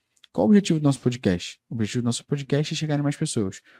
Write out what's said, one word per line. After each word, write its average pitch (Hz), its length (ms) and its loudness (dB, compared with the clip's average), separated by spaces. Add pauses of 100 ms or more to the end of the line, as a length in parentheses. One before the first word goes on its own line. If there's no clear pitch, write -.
(340)
Qual 185 140 2
o - 20 4
objetivo 190 320 4
do - 20 -6
nosso 139 160 2
podcast? 110 680 -2
O 127 60 -8
objetivo 113 260 -2
do 120 60 -2
nosso - 180 -4
podcast 143 480 -2
é - 20 -6
chegar 151 240 -2
em - 20 -2
mais 143 140 -2
pessoas. 110 460 -4 (180)